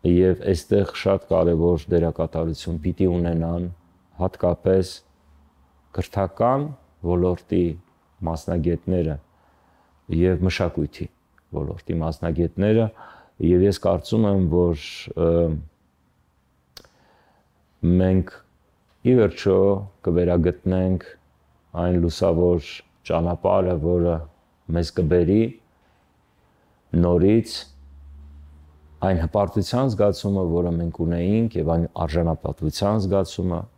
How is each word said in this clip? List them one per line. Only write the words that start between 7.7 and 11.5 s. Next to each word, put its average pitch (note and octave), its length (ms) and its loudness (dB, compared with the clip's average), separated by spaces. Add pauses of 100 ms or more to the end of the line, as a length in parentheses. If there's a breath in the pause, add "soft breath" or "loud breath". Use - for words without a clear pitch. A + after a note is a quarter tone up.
մասնագետները E2 960 -2 (920 soft breath)
և E2+ 340 0
մշակույթի E2+ 640 -4 (420)
ոլորտի D2+ 480 -8